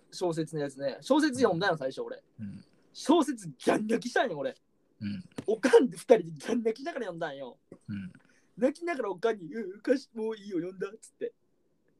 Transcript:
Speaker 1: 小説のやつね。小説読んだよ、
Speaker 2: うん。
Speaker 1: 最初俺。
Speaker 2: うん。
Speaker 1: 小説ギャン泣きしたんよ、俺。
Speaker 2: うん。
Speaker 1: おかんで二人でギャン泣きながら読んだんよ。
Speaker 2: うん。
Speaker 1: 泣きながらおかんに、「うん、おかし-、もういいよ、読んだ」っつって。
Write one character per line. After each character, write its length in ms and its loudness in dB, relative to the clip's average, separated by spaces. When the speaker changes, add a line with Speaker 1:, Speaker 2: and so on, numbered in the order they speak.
Speaker 1:
小 220 -2
説 220 -4
の 80 -4
や 80 -4
つ 100 -16
ね。 220 -4
小 180 4
説 200 0
読 140 6
ん 40 0
だ 80 2
よ、 80 4
Speaker 2:
う 20 0
ん。 20 -12
Speaker 1:
最 120 -4
初 100 -8
俺。 220 -10
Speaker 2:
う 20 -10
ん。 220 -12
Speaker 1:
小 280 6
説 260 -4
ギ 60 -12
ャ 120 4
ン 100 -2
泣 140 0
き 80 -8
し 60 -8
た 120 4
ん 40 -6
よ、 80 -6
俺。 180 -6
Speaker 2:
う 20 -6
ん。 200 -6
Speaker 1:
お 140 0
か 200 8
ん 100 4
で 80 -12
二 20 -14
人 180 8
で 60 -2
ギ 220 -12
ャ 80 0
ン 80 0
泣 200 -2
き 0 -
な 120 -6
が 60 -6
ら 60 -4
読 100 -8
ん 20 -12
だ 100 -4
ん 80 -10
よ。 220 -14
Speaker 2:
う 40 -8
ん。 200 -8
Speaker 1:
泣 240 0
き 60 -6
な 100 -2
が 60 -4
ら 80 -4
お 60 -6
か 160 2
ん 60 -6
に、 140 -12
「う 240 -8
ん、 40 -20
お 20 -20
か 160 2
し-、 160 -14
も 160 -4
う 60 -8
い 100 -18
い 20 -12
よ、 100 -4
読 140 -6
ん 60 -16
だ」 100 -6
っ 100 -16
つ 120 -20
っ 40 -20
て。 200 -6